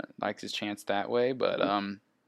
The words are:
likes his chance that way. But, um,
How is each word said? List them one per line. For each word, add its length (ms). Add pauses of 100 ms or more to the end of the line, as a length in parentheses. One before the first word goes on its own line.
(200)
likes 220
his 100
chance 320
that 260
way. 200
But, 320
um, 380 (280)